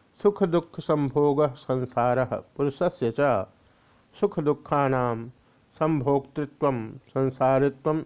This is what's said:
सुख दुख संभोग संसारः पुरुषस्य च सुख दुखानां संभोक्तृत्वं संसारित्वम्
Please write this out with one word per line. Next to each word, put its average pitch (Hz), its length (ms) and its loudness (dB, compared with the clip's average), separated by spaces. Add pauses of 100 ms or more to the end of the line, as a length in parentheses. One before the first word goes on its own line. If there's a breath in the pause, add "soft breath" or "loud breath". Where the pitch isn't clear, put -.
(200 soft breath)
सुख 208 220 2
दुख 170 380 -2
संभोग 147 680 2 (100)
संसारः 127 800 -2 (220)
पुरुषस्य 139 640 -2
च 120 260 2 (720 soft breath)
सुख 202 240 -2
दुखानां 131 880 0 (480 soft breath)
संभोक्तृत्वं 139 1120 -2 (180)
संसारित्वम् 135 960 0